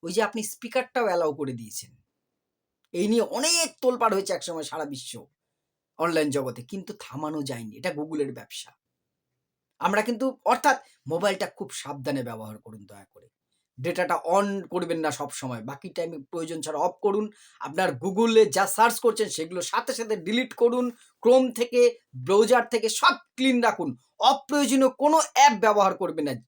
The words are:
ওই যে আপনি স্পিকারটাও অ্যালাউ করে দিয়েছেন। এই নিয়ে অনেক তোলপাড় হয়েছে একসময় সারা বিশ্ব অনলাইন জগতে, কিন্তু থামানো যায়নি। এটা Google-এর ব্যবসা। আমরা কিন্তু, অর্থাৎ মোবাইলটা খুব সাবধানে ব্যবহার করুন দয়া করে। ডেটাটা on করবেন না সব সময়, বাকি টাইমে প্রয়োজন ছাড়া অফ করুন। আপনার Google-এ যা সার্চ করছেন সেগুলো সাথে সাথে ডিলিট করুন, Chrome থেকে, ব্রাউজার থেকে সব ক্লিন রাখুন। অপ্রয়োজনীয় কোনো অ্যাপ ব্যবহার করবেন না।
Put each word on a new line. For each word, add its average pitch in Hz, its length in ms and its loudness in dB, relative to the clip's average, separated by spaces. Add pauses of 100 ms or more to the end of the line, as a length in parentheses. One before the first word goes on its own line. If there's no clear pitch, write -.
ওই 175 100 -8
যে 214 80 2
আপনি 214 220 -2
স্পিকারটাও 247 600 -4
অ্যালাউ 170 280 0
করে 135 200 -6
দিয়েছেন। - 420 -14 (960)
এই 180 160 -2
নিয়ে 226 140 4
অনেক 320 600 -2
তোলপাড় 247 320 2
হয়েছে 196 200 -4
একসময় 160 300 -6
সারা 151 220 -8
বিশ্ব 131 420 -14 (720)
অনলাইন 160 320 2
জগতে, 131 320 -4
কিন্তু 196 380 -14
থামানো 151 420 -8
যায়নি। 117 360 -10
এটা 185 120 -4
Google-এর 151 440 -6
ব্যবসা। - 380 -16 (1080)
আমরা 196 220 0
কিন্তু, 240 440 -4
অর্থাৎ 247 380 2 (240)
মোবাইলটা 185 380 -2
খুব - 260 -12
সাবধানে 139 520 -8
ব্যবহার 110 340 -12
করুন 107 280 -20
দয়া 101 280 -20
করে। - 140 -20 (540)
ডেটাটা 170 440 0
on 196 420 0
করবেন 170 320 -4
না 156 120 0
সব 147 200 -8
সময়, 123 300 -8
বাকি 139 280 -12
টাইমে 165 300 -8
প্রয়োজন 160 420 -8
ছাড়া 151 180 -6
অফ 165 120 2 (100)
করুন। 208 280 0 (300)
আপনার 151 380 -2
Google-এ 214 480 4
যা 185 220 0
সার্চ 220 320 2
করছেন 220 300 0
সেগুলো 170 320 -6
সাথে 220 320 -4
সাথে 220 220 -4
ডিলিট 214 380 -2
করুন, 240 380 2 (300)
Chrome 254 320 6
থেকে, 240 440 2 (180)
ব্রাউজার 214 540 4
থেকে 220 200 0
সব - 240 4 (220)
ক্লিন 254 260 2
রাখুন। 180 360 0 (220)
অপ্রয়োজনীয় 269 680 2
কোনো 302 320 2 (120)
অ্যাপ 277 260 8
ব্যবহার 202 380 4
করবেন 160 280 -4
না। 135 100 -2 (120)